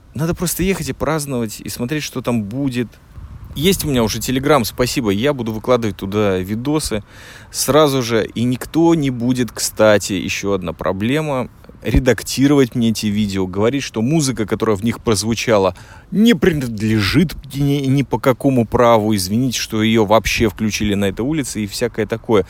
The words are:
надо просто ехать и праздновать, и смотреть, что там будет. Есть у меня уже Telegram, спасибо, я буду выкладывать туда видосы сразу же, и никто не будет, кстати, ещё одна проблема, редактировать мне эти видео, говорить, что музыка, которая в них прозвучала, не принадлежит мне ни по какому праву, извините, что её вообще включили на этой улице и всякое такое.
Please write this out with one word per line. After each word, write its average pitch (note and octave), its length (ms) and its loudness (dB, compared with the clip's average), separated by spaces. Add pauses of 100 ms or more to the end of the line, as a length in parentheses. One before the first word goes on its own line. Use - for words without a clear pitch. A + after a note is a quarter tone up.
(140)
надо E3 220 -2
просто E3+ 260 -4
ехать F3 280 -2
и B2 40 -4
праздновать, C3+ 640 -4
и - 100 -12
смотреть, C3+ 340 -6
что - 180 -10
там A#2+ 220 -2
будет. B2 440 -4 (680)
Есть D#3+ 300 0
у - 20 -4
меня B2+ 160 2
уже A2 160 -2
Telegram, C3 440 2
спасибо, A#2+ 480 -2
я A#2+ 220 0
буду A2+ 200 -4
выкладывать A2 420 0
туда G2+ 420 0
видосы A2 640 -4 (480)
сразу C3+ 500 2
же, A2+ 240 0
и - 180 -4
никто D3+ 520 2
не C#3+ 140 0
будет, B2 420 -2
кстати, G#2+ 640 2
ещё G2 400 -4
одна F2 200 -4
проблема, B2+ 760 -2 (340)
редактировать C3 920 2
мне A#2 160 2
эти A2 180 -2
видео, G2+ 380 0
говорить, A2+ 380 0
что - 180 -6
музыка, C3 460 0
которая A2 280 0
в F#2+ 80 -6
них A2+ 180 -2
прозвучала, G#2+ 760 0 (340)
не A3 240 4
принадлежит A#2+ 1000 0 (200)
мне C#3+ 320 0
ни C#3 140 2
по B2 180 -2
какому B2+ 460 2
праву, A2+ 500 4
извините, G#2+ 440 -2
что A2 240 -2
её A2 220 4
вообще G#2+ 440 2
включили G#2 460 -2
на G2+ 100 0
этой G2 160 -2
улице C3+ 420 -4
и G#2 40 -4
всякое A2 400 -4
такое. A2+ 420 2